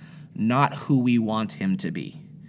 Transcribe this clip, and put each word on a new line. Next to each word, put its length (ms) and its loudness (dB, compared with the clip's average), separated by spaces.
not 400 2
who 240 2
we 200 4
want 340 -2
him 260 -2
to 120 -4
be. 300 -10